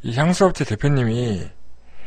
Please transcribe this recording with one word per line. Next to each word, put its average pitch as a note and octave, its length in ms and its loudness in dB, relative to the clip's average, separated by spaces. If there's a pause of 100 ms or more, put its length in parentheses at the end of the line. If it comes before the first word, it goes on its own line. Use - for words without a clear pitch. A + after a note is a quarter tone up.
이 A#2 120 -4
향수 F3 300 4
업체 F3 200 2
대표님이 A#2+ 840 0 (580)